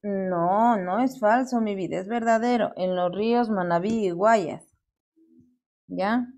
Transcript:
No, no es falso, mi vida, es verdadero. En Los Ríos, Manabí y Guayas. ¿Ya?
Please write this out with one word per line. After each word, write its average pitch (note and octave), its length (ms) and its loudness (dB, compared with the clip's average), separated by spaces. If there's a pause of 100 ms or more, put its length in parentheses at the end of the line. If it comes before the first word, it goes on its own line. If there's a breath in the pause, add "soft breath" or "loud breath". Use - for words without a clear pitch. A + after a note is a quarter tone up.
No, G3 760 0
no F3+ 220 -2
es C4 200 -2
falso, A#3+ 400 2
mi G#3 140 -2
vida, F3 240 -4
es F#3+ 100 -8
verdadero. A3+ 680 0
En F#3 200 -2
Los F3+ 180 0
Ríos, A3+ 360 0
Manabí F#3+ 560 0
y F3+ 60 0
Guayas. G3 520 2 (1200)
¿Ya? G#3+ 380 -2 (120)